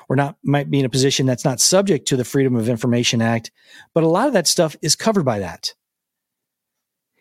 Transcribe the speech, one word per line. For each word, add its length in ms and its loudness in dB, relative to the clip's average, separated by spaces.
or 80 0
not, 260 -2
might 280 0
be 80 0
in 80 0
a 20 -2
position 380 0
that's 180 -2
not 160 -2
subject 480 2
to 80 0
the 80 0
Freedom 320 0
of 140 0
Information 500 0
Act. 300 -2
But 100 2
a 60 4
lot 200 2
of 40 -2
that 140 2
stuff 340 0
is 160 -2
covered 280 0
by 160 -2
that. 340 -10